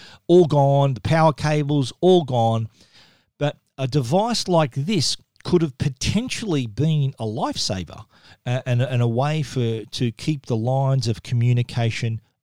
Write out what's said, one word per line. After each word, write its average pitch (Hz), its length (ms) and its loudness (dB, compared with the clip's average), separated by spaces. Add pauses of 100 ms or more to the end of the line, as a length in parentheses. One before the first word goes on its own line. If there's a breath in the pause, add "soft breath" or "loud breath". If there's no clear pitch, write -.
(280 loud breath)
all 175 160 8
gone, 139 500 2
the 117 60 -10
power 160 320 2
cables, 147 680 -2
all 180 220 6
gone. 113 460 0 (680 soft breath)
But 143 180 -4 (200)
a - 120 -4
device 156 580 0
like 160 300 2
this 156 400 -2 (260)
could 175 180 2
have 160 160 -2
potentially 165 920 -2
been 139 500 0
a 113 60 -6
lifesaver, 156 800 -6 (420 soft breath)
uh, 127 180 0
and, 123 160 2
and 123 220 0
a 120 60 2
way 143 340 0
for, 113 440 -2
to 120 260 -2
keep - 340 -4
the 120 100 -2
lines 131 520 0
of - 160 -4
communication 117 960 0 (220)